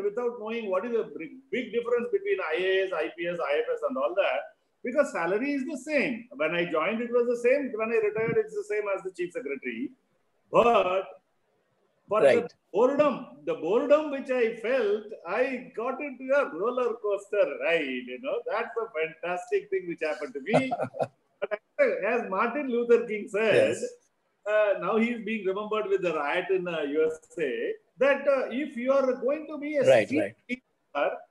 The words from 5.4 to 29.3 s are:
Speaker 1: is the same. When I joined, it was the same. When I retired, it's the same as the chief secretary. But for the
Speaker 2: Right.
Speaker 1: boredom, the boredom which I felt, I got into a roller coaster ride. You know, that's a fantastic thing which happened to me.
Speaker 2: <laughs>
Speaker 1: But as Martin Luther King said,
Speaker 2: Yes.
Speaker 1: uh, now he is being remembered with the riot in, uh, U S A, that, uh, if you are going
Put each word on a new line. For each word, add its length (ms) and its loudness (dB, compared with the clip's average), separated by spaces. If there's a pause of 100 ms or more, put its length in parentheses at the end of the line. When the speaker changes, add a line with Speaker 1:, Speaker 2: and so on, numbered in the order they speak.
Speaker 1:
is 100 -2
the 140 -8
same. 580 -2
When 180 0
I 160 0
joined, 300 0
it 100 -6
was 160 2
the 120 0
same. 360 2
When 160 -4
I 60 0 (120)
retired, 280 -2
it's 180 0
the 100 -4
same 300 -4
as 80 -4
the 100 -8
chief 200 -6
secretary. 600 -6 (600)
But 560 4 (1000)
for 140 2
the 60 8
Speaker 2:
Right. 260 4 (180)
Speaker 1:
boredom, 440 4 (320)
the 80 0
boredom 560 2
which 200 -4
I 260 0
felt, 500 0 (200)
I 480 -2
got 280 -4
into 280 -8 (100)
a 40 2 (140)
roller 380 0
coaster 500 0 (160)
ride. 520 0
You 60 -12
know, 160 -4 (100)
that's 300 -4
a 100 -2 (120)
fantastic 720 -4
thing 180 -4
which 140 -8
happened 320 -4
to 80 -8
me. 340 0
Speaker 2:
<laughs> 60 -4 (580)
Speaker 1:
But 200 -6 (440)
as 240 0
Martin 400 -2
Luther 380 4
King 220 -6
said, 260 2
Speaker 2:
Yes. 280 4 (680)
Speaker 1:
uh, 280 4
now 180 0
he 160 4
is 100 -8
being 220 -4
remembered 420 -2
with 140 2
the 120 0
riot 360 0
in, 180 0
uh, 140 -4
U 240 2
S 120 -4 (200)
A, 360 -2 (240)
that, 300 2
uh, 220 2
if 260 -4
you 160 0
are 200 4 (140)
going 200 -2